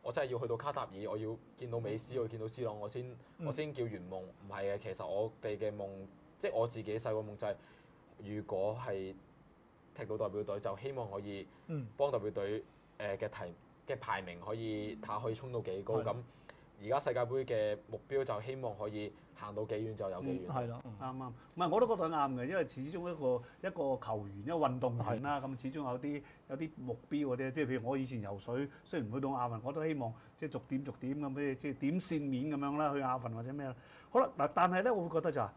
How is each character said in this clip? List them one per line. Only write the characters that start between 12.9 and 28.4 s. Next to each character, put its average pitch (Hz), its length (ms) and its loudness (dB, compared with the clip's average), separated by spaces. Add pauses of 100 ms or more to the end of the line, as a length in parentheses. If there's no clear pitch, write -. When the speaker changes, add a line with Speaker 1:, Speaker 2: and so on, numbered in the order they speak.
Speaker 1:
誒， 101 180 -2
嘅 104 120 -2
提-， 90 240 -6 (400)
嘅 127 60 -2
排 98 220 0
名 87 200 -8
可 104 140 -2
以 107 420 -4
睇 - 100 -10
下 107 120 -2
可 113 120 0
以 113 40 -2
衝 127 180 -10
到 117 80 0
幾 95 220 -4
高。 110 160 0
Speaker 2:
係。 107 40 0
Speaker 1:
咁 107 120 2 (680)
而 104 60 -6
家 135 100 6
世 139 140 2
界 123 80 2
盃 123 240 2
嘅 107 320 2 (120)
目 110 100 -6 (100)
標 135 140 4
就 113 180 0
希 117 160 -4
望 117 200 -4
可 104 100 -2
以 107 240 -2 (220)
行 107 220 -10
到 107 100 0
幾 110 100 -2
遠 110 200 -2
就 101 160 -2
有 92 100 -2
幾 135 60 -2
遠。 131 200 0
Speaker 2:
嗯， - 80 -2
係 123 120 2
咯， 117 180 -6
嗯。 120 160 -10
Speaker 3:
啱， 131 160 -4
啱。 131 120 -4 (260)
唔 - 40 -4
係， 175 140 4
我 220 80 8
都 247 60 8
覺 214 160 2
得 160 60 2
啱 143 260 4
嘅， 123 100 0
因 165 100 -2
為 170 140 2
始 131 120 -8 (100)
終 175 200 -4
一 165 40 -4
個， 127 280 4 (240)
一 190 40 -2
個 139 340 0
球 107 220 -2
員， 98 160 -8
一 - 20 -8
個 151 80 0
運 139 260 4
動 120 180 4
員 113 260 2
啦， 143 180 2
Speaker 2:
係。 131 40 -6
Speaker 3:
咁 131 180 -4
始 135 80 -4
終 143 40 -10 (160)
有 127 80 0
啲， 143 220 -2 (280)
有 135 80 -2
啲 160 200 -2
目 127 220 -4 (100)
標 294 160 2
嗰 127 100 4
啲， 131 160 0
即 143 100 0
係 143 40 6
譬 127 140 2
如 113 100 -2
我 139 80 2
以 135 80 0
前 123 160 -4
游 101 160 -4
水， 127 320 0 (160)